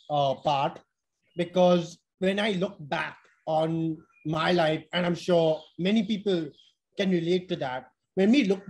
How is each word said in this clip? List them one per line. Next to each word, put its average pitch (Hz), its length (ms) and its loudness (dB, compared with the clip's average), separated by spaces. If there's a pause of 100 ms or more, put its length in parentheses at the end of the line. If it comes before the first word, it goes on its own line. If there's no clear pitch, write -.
uh, 143 260 0
part, 147 440 -2 (580)
because 175 640 2 (200)
when 190 200 0
I 214 140 0
look 175 280 -4
back 151 380 -6 (280)
on 160 520 -2 (260)
my 160 280 0
life, 160 400 0
and 175 120 0
I'm 175 100 0
sure 160 460 2 (180)
many 202 260 2
people 190 440 -2 (480)
can 190 140 0
relate 180 400 0
to 175 60 -4
that, 135 340 -6 (240)
when 196 160 4
we 269 140 4
look 190 260 -2